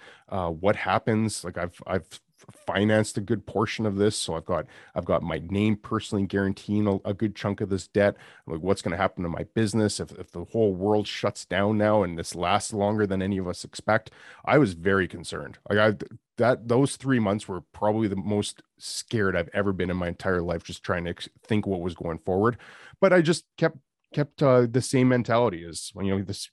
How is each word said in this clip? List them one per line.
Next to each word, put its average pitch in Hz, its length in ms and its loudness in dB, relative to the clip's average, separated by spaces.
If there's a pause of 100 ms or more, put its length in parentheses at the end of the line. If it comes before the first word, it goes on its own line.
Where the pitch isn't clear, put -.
(300)
uh, 92 180 -2
what 90 280 2
happens? 110 680 0
Like, 90 140 -10
I've, 87 280 -6
I've - 340 -6 (460)
financed 107 500 2
a 117 40 -2
good 101 260 -4
portion 113 400 -2
of 101 80 -2
this. 101 220 2
So - 180 -6
I've 82 100 -6
got, 82 220 -2 (300)
I've 90 80 -2
got 87 180 0
my 80 260 -4
name 104 280 2
personally 104 500 -4
guaranteeing 98 600 -2
a, 98 100 0 (100)
a 104 60 -4
good 101 220 -4
chunk 101 240 -4
of 104 80 -4
this 95 180 -4
debt. 101 300 2 (320)
Like, 82 100 -6
"What's 92 240 0
gonna 85 140 -2
happen 95 260 -2
to 87 60 -4
my 85 260 -6
business 107 460 0
if, 90 180 -10
if - 140 -16
the 87 140 -10
whole 110 280 2
world 101 320 0
shuts - 380 -6
down 101 340 0
now 107 240 4
and 85 160 -4
this - 160 -10
lasts 87 380 0
longer 104 340 0
than 95 160 -2
any 98 160 -2
of 92 80 -6
us 87 160 -8
expect?" - 480 -2 (340)
I 127 140 4
was 113 140 4
very 92 340 2
concerned. 80 520 -12 (120)
Like, 101 80 4
I, 107 280 2 (320)
that, 117 280 2
those 127 300 2
three 131 240 0
months 104 260 0
were 92 140 -8 (120)
probably 107 360 2
the 95 80 -2
most 104 440 -4 (160)
scared - 600 -2
I've 85 180 -2
ever 101 180 0
been 90 180 -2
in 90 60 -2
my 90 120 -2
entire 87 340 -2
life, 85 220 -4
just - 180 -14
trying 87 220 -4
to 85 60 -4
ex-, - 180 -10 (160)
think 107 200 0
what 95 160 -2
was 87 140 -6
going 82 240 -6
forward. 104 400 0 (420)
But 190 120 6
I 180 100 6
just 160 220 0 (120)
kept, 165 200 0 (360)
kept, - 300 -4
uh, 127 260 6
the 120 140 2
same 127 260 4
mentality 117 540 2
is, 85 320 -12
you 98 160 -2
know, 98 120 2
this, - 300 -10